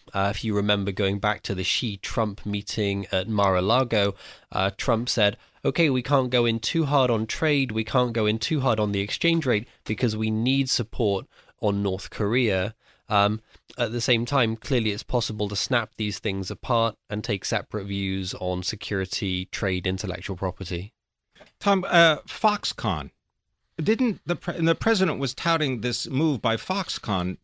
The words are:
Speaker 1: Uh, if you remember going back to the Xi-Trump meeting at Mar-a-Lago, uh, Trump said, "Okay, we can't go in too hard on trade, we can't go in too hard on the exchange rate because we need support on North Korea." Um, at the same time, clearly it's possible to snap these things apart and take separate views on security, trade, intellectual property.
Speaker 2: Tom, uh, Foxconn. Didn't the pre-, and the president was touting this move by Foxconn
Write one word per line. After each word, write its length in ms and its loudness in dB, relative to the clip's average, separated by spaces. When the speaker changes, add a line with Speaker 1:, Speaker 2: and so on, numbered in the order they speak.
Speaker 1:
Uh, 160 2
if 140 -6
you 100 0
remember 380 2
going 260 0
back 240 -2
to 120 -4
the 100 -2
Xi-Trump 840 -2
meeting 640 -2
at 180 -2
Mar-a-Lago, 880 2
uh, 240 0
Trump 320 0
said, 280 2
"Okay, 260 2
we 120 0
can't 280 0
go 160 2
in 140 0
too 240 0
hard 260 2
on 160 0
trade, 460 0
we 120 0
can't 280 0
go 140 2
in 120 2
too 220 0
hard 180 2
on 140 2
the 80 0
exchange 440 0
rate 220 2
because 320 0
we 140 0
need 400 2
support 560 0
on 220 2
North 260 -2
Korea." 680 0
Um, 320 2
at 160 -2
the 80 -2
same 240 2
time, 320 0
clearly 360 0
it's 100 -6
possible 460 -2
to 80 -4
snap 400 0
these 240 -4
things 300 -4
apart 460 0
and 120 -4
take 220 -2
separate 400 -4
views 500 -2
on 280 -2
security, 840 -2
trade, 400 -2
intellectual 500 -4
property. 560 -4
Speaker 2:
Tom, 300 2
uh, 300 6
Foxconn. 840 -2
Didn't 440 0
the 100 0
pre-, 180 -6
and 140 2
the 60 4
president 440 2
was 140 -2
touting 480 0
this 260 -4
move 360 0
by 140 2
Foxconn 880 -2